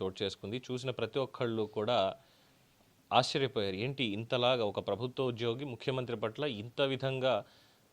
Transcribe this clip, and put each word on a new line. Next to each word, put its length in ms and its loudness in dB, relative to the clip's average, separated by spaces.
చోటు 200 -2
చేసుకుంది. 480 -4
చూసిన 200 -4
ప్రతి 280 -2
ఒక్కళ్ళు 440 0
కూడా 520 2
ఆశ్చర్యపోయారు. 640 2
ఏంటి 280 -2
ఇంతలాగా 600 2
ఒక 220 -2
ప్రభుత్వ 380 -2
ఉద్యోగి 400 -2
ముఖ్యమంత్రి 520 -4
పట్ల 280 -4
ఇంత 360 -4
విధంగా 640 2